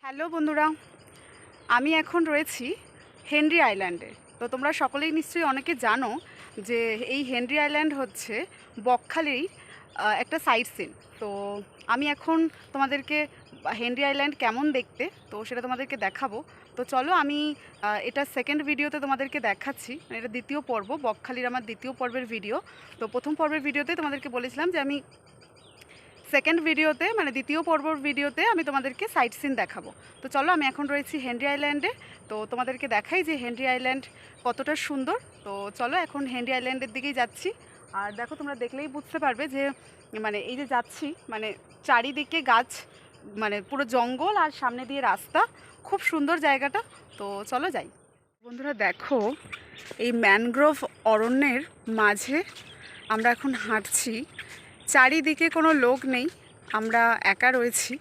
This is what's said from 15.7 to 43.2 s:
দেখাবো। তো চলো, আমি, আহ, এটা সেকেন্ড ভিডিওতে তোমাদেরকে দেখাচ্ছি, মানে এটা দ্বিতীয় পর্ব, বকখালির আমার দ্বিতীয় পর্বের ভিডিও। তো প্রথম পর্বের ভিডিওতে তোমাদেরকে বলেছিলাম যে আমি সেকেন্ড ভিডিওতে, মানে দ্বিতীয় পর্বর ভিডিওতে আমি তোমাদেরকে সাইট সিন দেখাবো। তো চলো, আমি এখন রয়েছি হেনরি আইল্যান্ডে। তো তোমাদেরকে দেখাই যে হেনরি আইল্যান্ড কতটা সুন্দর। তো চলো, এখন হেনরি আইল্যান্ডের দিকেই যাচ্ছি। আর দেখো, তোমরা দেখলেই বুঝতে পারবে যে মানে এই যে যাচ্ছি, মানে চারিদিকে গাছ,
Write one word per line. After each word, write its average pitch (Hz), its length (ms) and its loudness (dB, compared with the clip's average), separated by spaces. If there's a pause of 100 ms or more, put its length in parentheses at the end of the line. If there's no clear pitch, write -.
দেখাবো। 208 320 -4 (380)
তো 247 60 -4 (100)
চলো, 269 180 0 (120)
আমি, 285 160 0 (160)
আহ, 208 540 -4
এটা 277 140 -2 (140)
সেকেন্ড 277 320 -2
ভিডিওতে 294 360 0
তোমাদেরকে 269 340 -2 (120)
দেখাচ্ছি, 240 420 -6 (140)
মানে 233 140 -10
এটা 233 160 -8
দ্বিতীয় 277 240 -4 (100)
পর্ব, 208 180 -2 (160)
বকখালির 247 460 -4
আমার 247 200 -4
দ্বিতীয় 247 280 -8
পর্বের 247 360 -4
ভিডিও। 208 220 -4 (420)
তো 226 60 -4 (100)
প্রথম 285 240 -2
পর্বের 302 280 0
ভিডিওতে 285 340 -2
তোমাদেরকে 285 360 -4
বলেছিলাম 247 380 -2
যে 320 120 0
আমি 285 120 -2 (1400)
সেকেন্ড 320 340 4
ভিডিওতে, 311 380 2 (120)
মানে 302 180 0
দ্বিতীয় 285 320 -2
পর্বর 311 280 0 (100)
ভিডিওতে 285 360 -2 (100)
আমি 330 180 2
তোমাদেরকে 269 340 -2 (100)
সাইট 247 260 2
সিন 277 120 -2 (100)
দেখাবো। 180 280 -8 (320)
তো 269 120 -12
চলো, 285 220 2
আমি 302 160 0
এখন 285 200 -6
রয়েছি 285 220 -4 (120)
হেনরি 240 260 -4
আইল্যান্ডে। 294 380 -2 (400)
তো 214 60 -6 (160)
তোমাদেরকে 254 340 -4 (100)
দেখাই 330 320 0
যে 330 140 0
হেনরি 240 320 -4
আইল্যান্ড 254 300 -2 (420)
কতটা 269 280 -2 (120)
সুন্দর। 294 320 -2 (260)
তো 202 80 -10 (260)
চলো, 254 180 0 (100)
এখন 285 160 -6 (100)
হেনরি 247 260 -4
আইল্যান্ডের 254 380 -4
দিকেই 269 240 -4
যাচ্ছি। 240 280 -2 (520)
আর 202 80 -4 (100)
দেখো, 240 220 -8
তোমরা 285 220 -6
দেখলেই 262 340 -6
বুঝতে 302 280 -8
পারবে 262 200 0 (100)
যে 277 80 0 (640)
মানে 208 140 -2 (120)
এই 254 100 -6
যে 285 140 -4
যাচ্ছি, 240 320 -2 (260)
মানে 220 160 -6 (400)
চারিদিকে 269 520 2 (100)
গাছ, 240 200 6 (720)